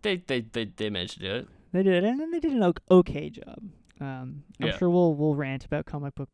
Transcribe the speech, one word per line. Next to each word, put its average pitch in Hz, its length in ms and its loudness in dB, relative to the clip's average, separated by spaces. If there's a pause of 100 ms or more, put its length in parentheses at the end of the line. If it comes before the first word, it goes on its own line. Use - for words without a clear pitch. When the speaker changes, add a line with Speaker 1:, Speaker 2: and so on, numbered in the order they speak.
Speaker 1:
they, 196 160 -2
they, 131 240 -2
they, 113 240 -6
they 104 240 -6
managed 95 240 -4
to - 60 -18
do 95 140 -6
it. 123 140 -6 (240)
Speaker 2:
They 180 120 2
did, 185 200 4
and 247 160 0
then 320 120 -6
they 339 100 -2
did 311 100 0
an 240 120 2
o-, 175 100 4 (180)
okay 180 380 6
job. - 300 -18 (420)
Um, 135 420 -12 (160)
I'm - 80 -2
Speaker 1:
Yeah. - 100 -4
Speaker 2:
sure 180 120 0
we'll, 175 260 4
we'll 147 200 0
rant 135 280 -6
about 147 220 -4
comic 143 300 -10
book 139 180 -10